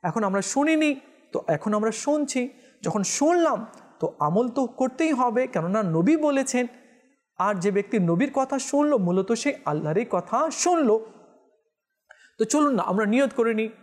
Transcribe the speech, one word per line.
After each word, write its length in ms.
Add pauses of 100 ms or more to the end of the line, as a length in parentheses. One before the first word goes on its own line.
এখন 200
আমরা 180
শুনিনি, 540 (360)
তো 160
এখন 260
আমরা 180
শুনছি। 580 (320)
যখন 220
শুনলাম, 640 (340)
তো 200
আমল 300
তো 180
করতেই 440
হবে, 360
কেননা 360
নবী 340
বলেছেন। 500 (720)
আর 180
যে 160
ব্যক্তি 280
নবীর 340
কথা 260
শুনলো, 380
মূলত 340
সে 220 (120)
আল্লাহরই 440
কথা 420
শুনলো। 540 (1300)
তো 60
চলুন 300
না, 80
আমরা 220
নিয়ত 300
করে 180
নিই 160 (140)